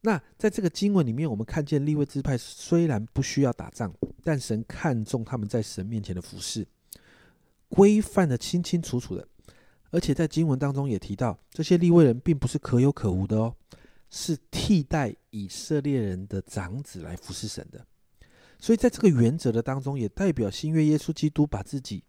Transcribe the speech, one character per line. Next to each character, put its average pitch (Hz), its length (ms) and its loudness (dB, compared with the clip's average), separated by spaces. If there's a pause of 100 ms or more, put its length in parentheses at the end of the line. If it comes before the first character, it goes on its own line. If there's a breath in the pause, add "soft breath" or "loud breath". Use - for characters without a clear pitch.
那 196 200 0 (160 soft breath)
在 214 100 0
这 208 140 -2
个 175 80 2
经 202 240 0
文 175 100 4
里 117 80 -2
面， 151 160 -2
我 120 60 -2
们 107 100 -4
看 151 200 -2
见 143 200 0
利 151 100 0
未 147 120 0
支 139 160 -6
派 135 160 -2
虽 - 480 0
然 113 200 -2
不 - 140 -4
需 139 220 0
要 127 100 2
打 - 180 -10
仗， 98 220 -6 (300)
但 156 160 0
神 113 300 -4
看 120 360 -2
重 113 200 -4
他 127 120 -6
们 104 120 -4
在 113 120 -2
神 101 240 -8
面 110 180 -6
前 95 120 -8
的 87 80 -6
服 - 160 -16
事， - 280 -8 (1000 loud breath)
规 208 320 6
范 185 280 2
得 123 100 0
清 - 240 -2
清 170 180 -2
楚 123 200 -4
楚 92 160 -10
的。 - 100 -12 (640 soft breath)
而 170 100 2
且 - 120 -2
在 160 140 2
经 160 200 0
文 135 120 2
当 139 140 -2
中 139 160 -2
也 107 100 -2
提 101 180 -8
到， 117 220 -2 (120)
这 - 120 -6
些 175 160 4
利 175 120 4
未 170 140 10
人 123 160 4
并 165 180 0
不 131 80 -2
是 135 120 -2
可 - 220 2
有 139 120 4
可 - 180 -2
无 92 160 0
的 107 120 0
哦， 117 180 -2 (540 soft breath)
是 - 260 -4 (140)
替 185 320 2
代 135 320 -2 (160)
以 101 180 -10
色 - 320 -2
列 139 200 0
人 98 260 -4
的 98 160 -6
长 101 400 -8
子 - 180 -16
来 82 160 -10
服 - 160 -14
侍 107 160 -8
神 - 220 -10
的。 - 140 -20 (720 soft breath)
所 - 140 0
以 233 40 6
在 247 120 2
这 - 120 -2
个 214 80 6
原 123 280 6
则 139 140 0
的 113 120 0
当 135 180 -4
中， 139 180 -6
也 110 100 -2
代 190 240 0
表 113 180 -2
新 156 220 -6
约 160 120 4
耶 151 120 4
稣 151 160 -4
基 156 160 -2
督 147 180 2
把 101 160 -6
自 139 180 -8
己 104 280 -12